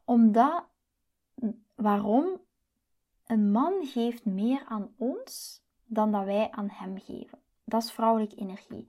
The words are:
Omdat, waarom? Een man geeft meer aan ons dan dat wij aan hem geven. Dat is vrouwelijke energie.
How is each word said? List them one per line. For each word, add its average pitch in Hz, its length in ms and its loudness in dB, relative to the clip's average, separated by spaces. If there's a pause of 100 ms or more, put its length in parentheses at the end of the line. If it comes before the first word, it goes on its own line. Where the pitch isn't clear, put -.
Omdat, 240 600 6 (1120)
waarom? 208 500 2 (1000)
Een 208 260 2
man 285 300 2
geeft 240 440 -4
meer 220 420 -2
aan 214 300 -8
ons - 680 -8 (220)
dan 214 260 0
dat 202 140 -2
wij 202 260 -2
aan 202 180 -8
hem 190 300 -12
geven. - 400 -16 (240)
Dat 226 200 0
is - 80 -10
vrouwelijke 226 440 0
energie. - 540 -12